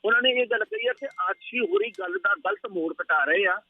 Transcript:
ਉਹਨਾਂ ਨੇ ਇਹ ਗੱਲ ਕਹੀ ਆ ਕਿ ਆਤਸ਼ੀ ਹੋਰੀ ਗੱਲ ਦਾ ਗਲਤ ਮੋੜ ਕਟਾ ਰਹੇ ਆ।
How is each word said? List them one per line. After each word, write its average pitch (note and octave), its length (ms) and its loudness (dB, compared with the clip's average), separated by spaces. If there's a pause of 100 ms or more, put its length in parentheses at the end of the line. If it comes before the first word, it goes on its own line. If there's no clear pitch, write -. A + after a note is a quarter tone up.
ਉਹਨਾਂ G#3+ 180 6
ਨੇ B3+ 80 4
ਇਹ B3 160 2
ਗੱਲ G#3+ 180 0
ਕਹੀ A3 220 -6
ਆ B3+ 60 0
ਕਿ C#4 140 -8
ਆਤਸ਼ੀ F4+ 520 -4
ਹੋਰੀ F4 320 -2
ਗੱਲ F#3 280 -6
ਦਾ G3+ 160 0
ਗਲਤ G3 320 -4
ਮੋੜ E3 280 -4
ਕਟਾ D#3 300 0
ਰਹੇ F#3 220 2
ਆ। F#3 240 0